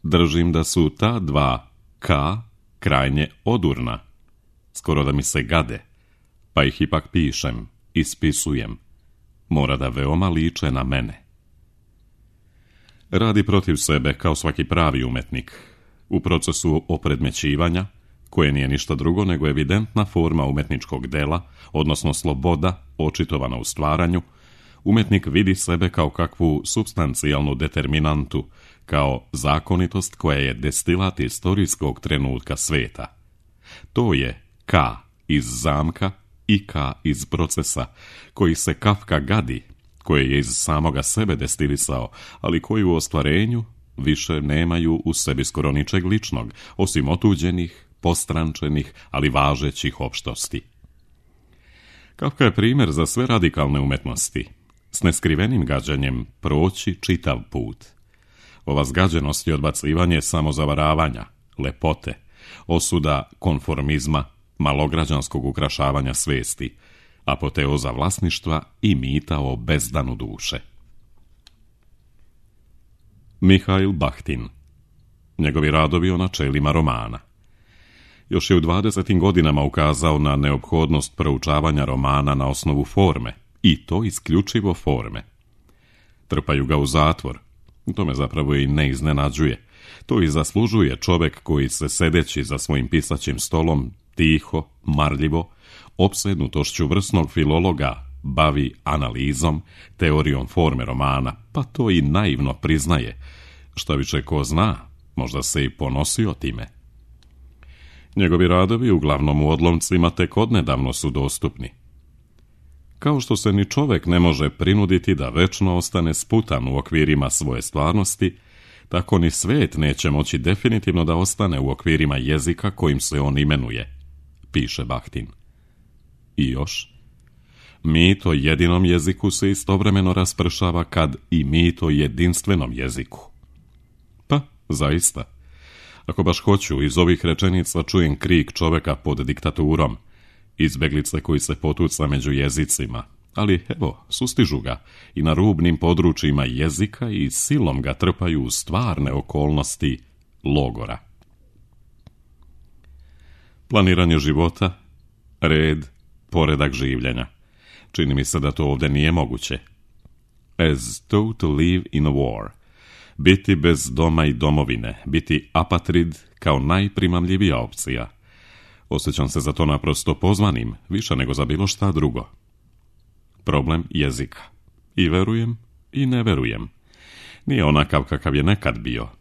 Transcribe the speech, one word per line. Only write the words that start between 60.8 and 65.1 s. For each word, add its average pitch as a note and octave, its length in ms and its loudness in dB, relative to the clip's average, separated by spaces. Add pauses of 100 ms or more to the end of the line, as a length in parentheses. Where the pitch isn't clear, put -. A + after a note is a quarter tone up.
lepote, C2+ 560 -4 (540)
osuda D#2 600 0 (100)
konformizma, C#2+ 880 -2 (320)
malograđanskog D2 880 -2